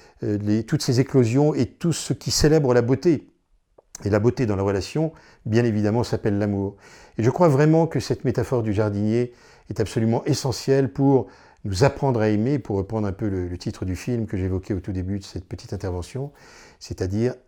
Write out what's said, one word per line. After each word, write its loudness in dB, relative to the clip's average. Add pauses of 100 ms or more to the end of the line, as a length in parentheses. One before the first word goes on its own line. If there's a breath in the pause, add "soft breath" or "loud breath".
(240 loud breath)
euh, -2
les, 0
toutes -2
ces 0
éclosions 2
et 0
tout -4
ce -6
qui -6
célèbre 4
la 6
beauté. 0 (760)
Et -2
la 4
beauté 2
dans 0
la 0
relation, 0 (340 loud breath)
bien 2
évidemment, 2
s'appelle -2
l'amour. -2 (420 loud breath)
Et 0
je 6
crois 4
vraiment 4
que -4
cette -4
métaphore 0
du -2
jardinier 0 (360 loud breath)
est -8
absolument 0
essentielle 0
pour 4 (380 loud breath)
nous 0
apprendre 2
à 4
aimer, 0
pour -4
reprendre -4
un -4
peu -6
le, -4
le -8
titre -8
du -4
film -4
que -6
j'évoquais -4
au -4
tout -8
début -4
de -14
cette -12
petite -12
intervention, -8 (480 loud breath)
c'est-à-dire -4 (140)